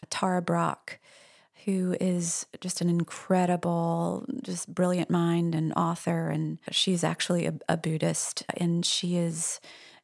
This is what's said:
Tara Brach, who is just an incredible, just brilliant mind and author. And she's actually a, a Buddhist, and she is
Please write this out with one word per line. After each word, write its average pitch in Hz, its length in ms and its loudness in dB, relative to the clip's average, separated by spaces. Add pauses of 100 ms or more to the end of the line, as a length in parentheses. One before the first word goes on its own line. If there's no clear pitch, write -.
Tara 180 320 0
Brach, 170 580 -2 (680)
who 185 340 2
is 175 460 0 (160)
just - 180 -6
an 175 100 2
incredible, 170 1400 2 (160)
just 175 320 -8
brilliant 180 360 2
mind 170 440 2
and 160 200 0
author. 170 560 0
And 156 300 -2 (120)
she's 175 320 2
actually 165 420 0
a, 165 80 0 (140)
a 165 100 4
Buddhist, 160 640 -2 (120)
and 170 300 2
she 175 320 0
is 165 420 -2 (440)